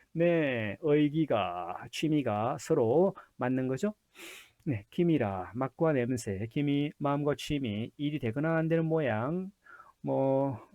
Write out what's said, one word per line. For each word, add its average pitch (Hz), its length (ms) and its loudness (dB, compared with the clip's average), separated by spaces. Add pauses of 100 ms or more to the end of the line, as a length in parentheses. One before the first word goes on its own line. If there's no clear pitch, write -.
(140)
네, 147 680 0
의기가, 135 1080 0
취미가 127 680 0
서로 151 560 2 (220)
맞는 131 300 -2
거죠. 135 260 -2 (680)
네, 117 260 -4
기미라, 107 640 2
맛과 135 380 0
냄새, 120 580 -2
기미, 143 460 0
마음과 143 400 0
취미, 113 600 -4
일이 147 220 -2
되거나 143 380 0
안 160 100 0
되는 165 180 2
모양. 160 680 0 (500)
뭐, 135 580 0 (160)